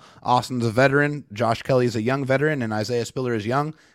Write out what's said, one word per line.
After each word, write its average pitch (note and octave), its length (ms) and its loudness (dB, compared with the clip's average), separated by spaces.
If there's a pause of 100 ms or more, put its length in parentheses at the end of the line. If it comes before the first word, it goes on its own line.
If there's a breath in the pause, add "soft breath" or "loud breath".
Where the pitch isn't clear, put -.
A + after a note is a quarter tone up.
(220 loud breath)
Austin's A#2+ 440 0
a A#2 40 0
veteran, C#3 540 2 (100)
Josh A2+ 300 0
Kelly B2+ 240 2
is A2+ 80 -2
a A2+ 60 -2
young C3 220 -2
veteran, C3+ 380 0
and A2+ 100 -2
Isaiah A2 340 -2
Spiller B2 280 -4
is G#2+ 100 -2
young. C#3+ 300 -2 (220 soft breath)